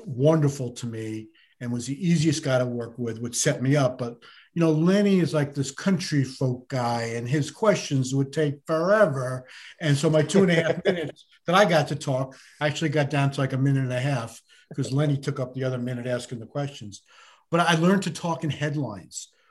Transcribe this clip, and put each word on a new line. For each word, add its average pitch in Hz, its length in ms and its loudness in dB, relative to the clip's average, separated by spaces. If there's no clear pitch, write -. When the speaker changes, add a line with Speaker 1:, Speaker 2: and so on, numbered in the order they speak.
Speaker 1:
wonderful 143 640 2
to - 160 -10
me 110 420 -8
and 123 120 -6
was 120 140 -6
the 143 220 -4
easiest 160 360 2
guy 131 140 2
to 123 80 2
work 120 320 -8
with, 113 220 -6
would 120 160 -8
set 143 260 0
me 135 140 2
up. 131 240 0
But, 120 240 -8
you 165 40 -2
know, 165 120 4
Lenny 190 480 4
is 160 120 2
like 143 220 0
this 135 160 -4
country 151 540 0
folk 127 460 -4
guy 120 340 -2
and 120 140 -6
his 147 220 0
questions 139 640 0
would 135 180 0
take 147 320 -2
forever. 160 840 2
And 151 160 2
so 160 140 2
my 156 140 4
two 190 180 4
and 180 100 6
a 170 40 4
half 160 300 0
Speaker 2:
<laughs> - 0 -
Speaker 1:
minutes 175 400 -2
that 170 100 -2
I 202 100 8
got 160 240 4
to 147 60 -2
talk 135 400 -4
actually 151 300 0
got 143 220 0
down 139 200 2
to, 139 100 -2
like, 135 120 0
a 135 40 -2
minute 135 260 2
and 123 100 -2
a 123 60 -2
half 123 420 -4
'cause 120 160 -4
Lenny 143 260 2
took 139 220 -4
up 127 140 -6
the 131 100 -6
other 127 140 -2
minute 123 300 -6
asking 123 320 -6
the 110 60 -14
questions. 135 580 -10
But 170 120 2
I 170 140 4
learned 180 280 4
to 180 80 -4
talk - 320 -6
in 156 60 -2
headlines, 139 800 -6